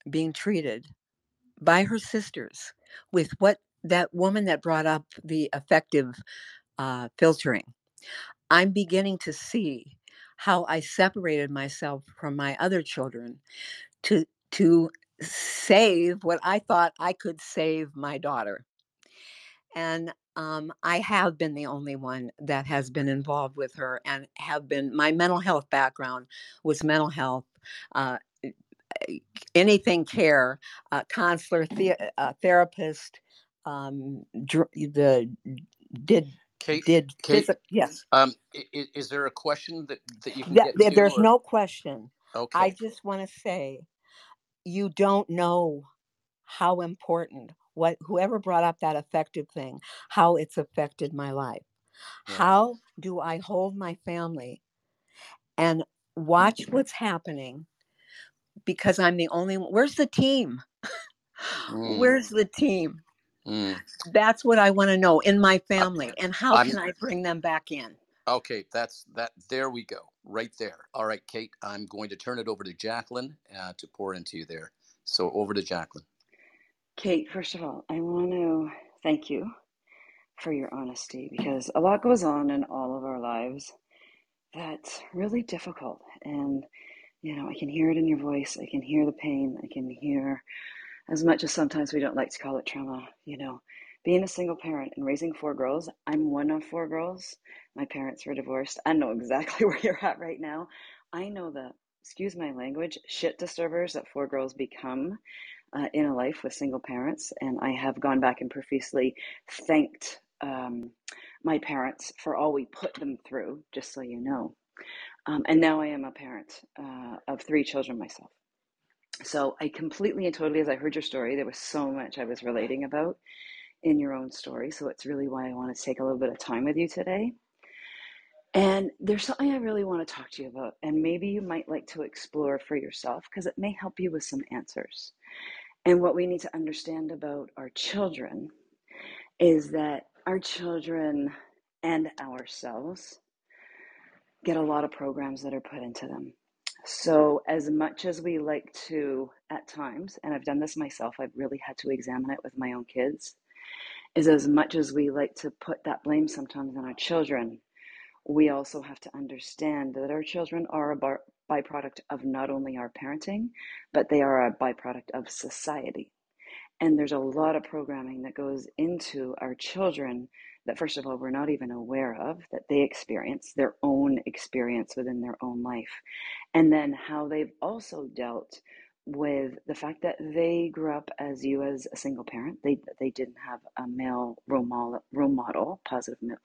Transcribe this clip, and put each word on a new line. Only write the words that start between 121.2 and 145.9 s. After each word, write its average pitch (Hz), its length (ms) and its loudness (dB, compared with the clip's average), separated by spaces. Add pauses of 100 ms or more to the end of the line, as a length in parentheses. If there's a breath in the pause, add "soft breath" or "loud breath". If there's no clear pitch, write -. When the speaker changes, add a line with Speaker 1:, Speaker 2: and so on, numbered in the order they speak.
Speaker 3:
there 139 100 -2
was 113 120 -10
so 143 340 -4
much 135 280 -8
I 123 60 -6
was 120 180 -8
relating 123 420 -2
about 151 320 -2 (680 loud breath)
in - 160 4
your 139 140 -2
own 131 180 -8
story. 131 400 -10
So 143 180 -8
it's - 160 -12
really 139 220 -4
why 127 220 -6
I 127 40 -8
wanted 127 240 -8
to - 60 -12
take 131 160 -4
a 131 40 -4
little 131 160 -2
bit 131 120 0
of - 80 -10
time 131 260 -4
with 151 120 0
you 170 100 0
today. 185 460 -4 (1200 loud breath)
And 196 460 2
there's 208 260 0
something 277 260 0
I 269 60 0
really 214 280 -2
want 170 220 -4
to - 60 -14
talk - 180 -16
to 143 120 -12
you 131 60 -12
about, 123 340 -10
and 156 180 0
maybe 170 280 0
you 202 120 -2
might 165 280 -6
like 156 200 -6
to 151 140 -8
explore 139 560 -4
for - 180 -6
yourself, 139 560 0
'cause 185 140 -4
it - 100 -4
may 196 160 -2
help - 260 -10
you 185 120 0
with 156 120 -4
some 139 280 -6
answers. - 640 -10 (720 loud breath)
And 175 160 8
what 175 140 4
we 180 120 2
need 180 140 -2
to 170 140 -10
understand 160 560 -6
about 147 460 -10
our 131 140 -12
children 165 800 -4 (880 loud breath)
is 156 320 6
that 151 360 -2 (200)
our 185 120 0
children 160 960 -4 (480 loud breath)
and 160 360 0
ourselves 127 1000 -12 (1300 soft breath)
get 165 120 2
a 160 60 2
lot 147 220 2
of 147 60 -4
programs 139 520 -8
that 139 100 -8
are 131 80 -6
put 143 220 -14
into 123 240 -12